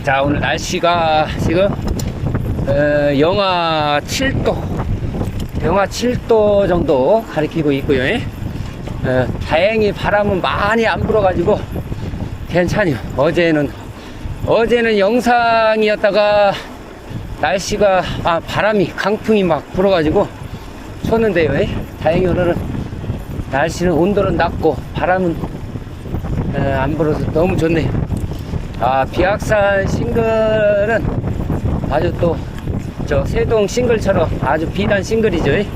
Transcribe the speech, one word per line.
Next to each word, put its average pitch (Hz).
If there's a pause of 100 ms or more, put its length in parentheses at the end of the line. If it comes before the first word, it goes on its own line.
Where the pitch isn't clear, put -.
자, 135
오늘 147
날씨가 160 (180)
지금, 185 (1000)
어, 147
영하 165
칠 269 (100)
도, - (1040)
영하 190
칠 240 (100)
도 208
정도 165
가리키고 151
있고요. 135 (840)
어, 127 (220)
다행히 202
바람은 196
많이 214
안 180
불어가지고 190 (920)
괜찮아요. 175 (180)
어제는, 151 (760)
어제는 226
영상이었다가 214 (880)
날씨가, 190 (220)
아, 165
바람이, 196
강풍이 208
막 160 (100)
불어가지고 185 (760)
쳤는데요. 196 (520)
다행히 180
오늘은 175 (960)
날씨는, 170
온도는 190
낮고 160 (160)
바람은, 175 (1200)
어, 135
안 139
불어서 151 (120)
너무 175
좋네요. 165 (920)
아, 131
비악산 202
싱글은 220 (840)
아주 160
또 165 (720)
저 139
세동 226
싱글처럼 202
아주 156
비단 202
싱글이죠. 185 (240)